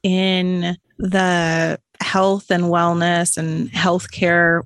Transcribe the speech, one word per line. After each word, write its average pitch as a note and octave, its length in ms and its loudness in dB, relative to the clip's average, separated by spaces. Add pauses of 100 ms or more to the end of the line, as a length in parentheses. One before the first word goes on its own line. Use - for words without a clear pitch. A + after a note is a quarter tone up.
in F#3 760 0 (200)
the F3 800 0 (220)
health G3 500 0
and F3 160 2
wellness E3+ 720 0
and D#3+ 360 -4
healthcare E3+ 920 0